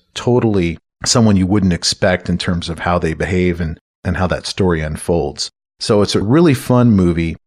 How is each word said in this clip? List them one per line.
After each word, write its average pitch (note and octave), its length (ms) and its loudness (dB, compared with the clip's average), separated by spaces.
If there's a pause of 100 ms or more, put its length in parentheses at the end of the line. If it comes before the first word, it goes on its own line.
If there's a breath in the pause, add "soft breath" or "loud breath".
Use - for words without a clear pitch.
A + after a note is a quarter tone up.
(140)
totally G#2 640 0 (280)
someone A2 320 4
you F#2 100 2
wouldn't F#2+ 240 2
expect - 560 0
in F2 100 0
terms E2+ 300 -4
of E2 120 -8
how F2 200 0
they E2 140 -4
behave F2 480 -2
and, D#2+ 180 -8 (240)
and F2 140 -4
how F#2 100 -2
that D2+ 180 -6
story F2 360 -2
unfolds. D2+ 680 -4 (300)
So G#2 220 0
it's G2 140 0
a F#2+ 60 0
really C#3+ 320 4
fun B2 380 2
movie, E2+ 440 2 (120)